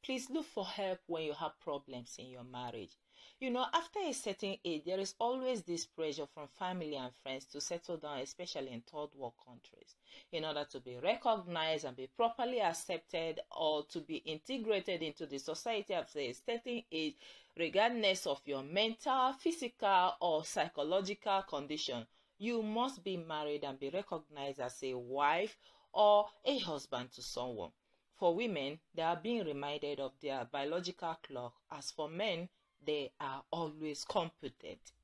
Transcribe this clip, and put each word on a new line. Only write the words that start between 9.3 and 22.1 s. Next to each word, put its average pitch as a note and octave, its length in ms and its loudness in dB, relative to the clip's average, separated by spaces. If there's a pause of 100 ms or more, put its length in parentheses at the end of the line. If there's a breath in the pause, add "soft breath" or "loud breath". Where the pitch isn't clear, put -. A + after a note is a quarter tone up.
countries, - 480 -20 (380 loud breath)
in D#3+ 120 -2
order D3 280 -2
to C3+ 80 -6
be B2 200 -12
recognized F3 840 2
and B2+ 120 -6
be C3 200 -8
properly A#3 440 2
accepted E3 760 0 (180)
or D3+ 280 2
to - 160 -4
be D#3 160 -6
integrated G3 880 0
into D#3+ 240 -4
the C#3 120 -4
society G3+ 560 -2
at E3 220 -2
a C3+ 160 -2
certain A#3 580 -4
age, D#3 240 0 (420 loud breath)
regardless F#3+ 680 4
of C#3+ 180 0
your C3+ 200 -2
mental, A3+ 680 2
physical, A3 840 4
or D#3+ 240 4
psychological F#3+ 1040 2
condition. C#3+ 560 -4 (340 soft breath)